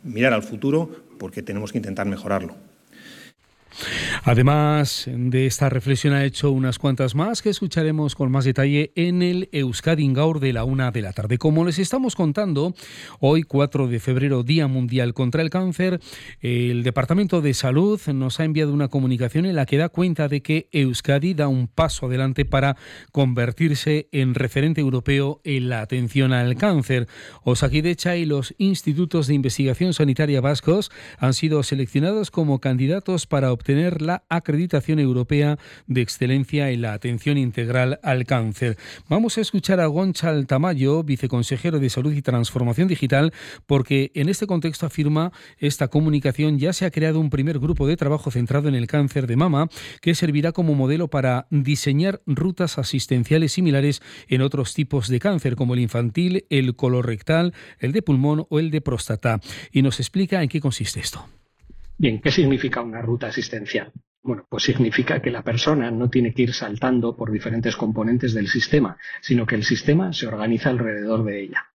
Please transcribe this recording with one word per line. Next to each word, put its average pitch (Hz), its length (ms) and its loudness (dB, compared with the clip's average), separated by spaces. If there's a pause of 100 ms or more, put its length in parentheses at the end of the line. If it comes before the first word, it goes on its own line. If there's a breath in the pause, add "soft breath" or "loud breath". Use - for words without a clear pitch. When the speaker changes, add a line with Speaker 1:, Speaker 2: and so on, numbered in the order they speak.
Speaker 1:
mirar 120 300 2
al 107 100 0
futuro 143 460 -2 (300 loud breath)
porque 98 220 -10
tenemos 104 320 -8
que 120 60 -2
intentar 98 280 -6
mejorarlo. 95 480 -4 (1700 loud breath)
Speaker 2:
Además 143 840 4
de 127 380 0
esta 135 240 0
reflexión, 139 440 2
ha 139 120 2
hecho 139 240 0
unas 131 300 0
cuantas 131 340 0
más 196 300 -2
que 208 80 2
escucharemos 156 640 -2
con 131 160 0
más 135 120 2
detalle 139 520 2
en 175 260 2
el 180 300 0
Euskadi 143 600 0
Gaur 151 260 2
de 135 120 0
la 113 120 -2
una 131 260 0
de 113 140 -4
la 98 100 -6
tarde. 110 240 -2
Como 160 260 2
les 170 140 0
estamos 240 380 -2
contando, 170 580 0 (460 loud breath)
hoy, 151 240 4
cuatro 143 440 0
de 120 120 -2
febrero, 131 420 0
Día 147 240 2
Mundial 123 480 0
contra 135 300 0
el 156 80 -2
Cáncer, 185 480 -2 (420 loud breath)
el 120 400 0
Departamento 160 600 0
de 143 120 2
Salud 170 540 2
nos 131 320 -2
ha 160 60 2
enviado 151 280 0
una 143 140 0
comunicación 127 580 0
en 190 100 -2
la 135 120 0
que 139 100 2
da 165 120 2
cuenta 165 380 0
de 143 140 -2
que 156 300 -2
Euskadi 143 640 2
da 147 120 0
un 127 200 0
paso - 400 -2
adelante 131 380 0
para 135 320 2 (340 loud breath)
convertirse 143 1000 0
en 131 220 0
referente 143 480 0
europeo 139 640 0
en 131 260 -2
la 117 120 -4
atención 127 520 0
al 123 220 2
cáncer. 135 520 0 (360 loud breath)
Osakidetza 156 720 0
y 170 100 -2
los 143 320 -2
institutos 170 680 0
de 147 80 2
investigación 135 580 0
sanitaria 143 480 2
vascos 151 480 0 (300 loud breath)
han 131 140 2
sido 151 280 2
seleccionados 147 720 -2
como 147 280 0
candidatos 151 680 0
para 135 240 2
obtener 151 500 0
la 165 280 -2
acreditación 160 680 0
europea 143 600 2 (300 loud breath)
de 127 140 0
excelencia 135 720 0
en 120 100 -2
la 110 120 -4
atención 123 440 -2
integral 127 640 0
al 127 240 0
cáncer. 113 520 0 (320 loud breath)
Vamos 214 280 2
a 220 40 0
escuchar 196 380 0
a 160 80 4
Gontzal 160 600 0
Tamayo, 147 560 2
viceconsejero 135 760 -2
de 131 100 2
Salud 139 240 -2
y 143 80 -2
Transformación 123 640 0
Digital, 147 460 2 (320 loud breath)
porque 139 500 2
en 151 140 0
este 196 180 -2
contexto, 165 380 -2
afirma, 156 480 0 (240 loud breath)
esta 147 320 -2
comunicación 147 720 2
ya 156 120 0
se 185 140 -2
ha 170 60 0
creado 160 280 0
un 151 100 0
primer 143 300 0
grupo 139 280 0
de 165 100 2
trabajo 143 340 -2
centrado 127 380 0
en 135 60 2
el 117 120 -2
cáncer 143 400 0
de 117 80 0
mama, 156 320 2 (340 loud breath)
que 170 140 2
servirá 151 380 0
como 160 200 2
modelo 143 360 2
para 131 400 0
diseñar 147 760 0
rutas 165 520 -2
asistenciales 139 720 0
similares 143 500 2 (280 loud breath)
en 127 120 2
otros 135 320 -2
tipos 135 360 -2
de 123 100 2
cáncer, 151 360 0
como 123 180 0
el 123 80 0
infantil, 123 680 0
el 131 260 2
colorectal, 127 800 0 (260 loud breath)
el 127 120 -2
de 208 100 0
pulmón 147 480 2
o 151 100 0
el 160 120 -2
de 151 100 -2
próstata. 110 600 -2 (300 loud breath)
Y 131 100 4
nos 135 180 2
explica 185 420 -2
en 139 80 0
qué 151 120 -4
consiste 120 400 -4
esto. - 260 -10 (720)
Speaker 3:
Bien, 113 220 2
¿qué 156 80 2
significa 131 520 2
una 117 200 -10
ruta 117 260 -2
asistencial? 110 640 -6 (300)
Bueno, 120 280 -6
pues - 120 -6
significa 123 580 2
que 127 120 -2
la 120 100 -6
persona 120 480 0
no 120 220 -2
tiene 120 200 2
que 127 120 0
ir 120 100 0
saltando 117 640 -2
por 110 140 -6
diferentes 113 440 -2
componentes 113 600 -2
del 101 140 -2
sistema, 120 480 0 (220 loud breath)
sino 120 280 0
que - 80 -2
el 107 80 -2
sistema 160 500 2
se 127 140 -6
organiza 110 420 -2
alrededor 110 540 -2
de 101 180 -4
ella. - 340 -8